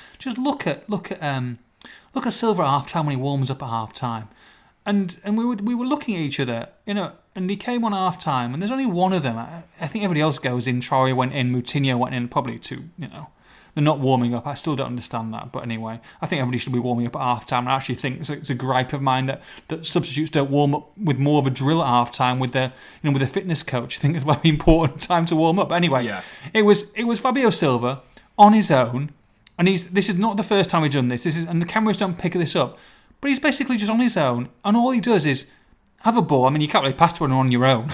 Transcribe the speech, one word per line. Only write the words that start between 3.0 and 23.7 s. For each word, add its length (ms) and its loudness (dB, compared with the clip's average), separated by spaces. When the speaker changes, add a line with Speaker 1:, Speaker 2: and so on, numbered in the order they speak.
Speaker 1:
when 120 -2
he 40 -4
warms 300 -2
up 100 -6
at 80 -10
half 220 -4
time." 380 -8
And, 400 0
and 120 -2
we 60 0
were, 120 -2
we 200 -4
were 100 -4
looking 300 -2
at 60 -4
each 180 -4
other, 300 -4
you 80 -4
know, 180 -4
and 140 -4
he 80 -2
came 260 -4
on 80 0
half 260 -2
time, 360 -2
and 80 -4
there's 100 -2
only 140 -2
one 260 2
of 120 0
them. 140 -2
I, 260 -12
I 60 -6
think 180 -4
everybody 160 2
else 180 2
goes 260 -2
in. 140 0
Traore 340 2
went 200 0
in, 200 0
Moutinho 460 0
went 160 -2
in, 140 -4
probably 280 -4
two, 280 -12
you 120 -12
know. 180 -18
They're 80 0
not 160 2
warming 340 2
up. 140 -6
I 80 -8
still 200 -4
don't 120 -6
understand 480 -8
that. 160 -14
But 100 -10
anyway, 380 -8
I 60 -6
think 160 -4
everybody 160 -2
should 160 -4
be 60 2
warming 260 -2
up 100 -8
at 60 -6
half 240 -2
time. 200 -2
And 40 -6
I 60 2
actually 180 -4
think 280 -6
it's 100 -10
a, 20 -4
it's 160 -12
a 60 -2
gripe 360 -2
of 120 -6
mine 240 0
that, 160 -6
that 180 -10
substitutes 460 -2
don't 180 2
warm 240 2
up 240 -8
with 220 0
more 200 4
of 60 0
a 60 2
drill 320 0
at 40 0
half 240 2
time 280 0
with 140 -2
the, 180 0
you 80 2
know, 20 4
with 80 2
a 60 0
fitness 340 -2
coach. 360 -4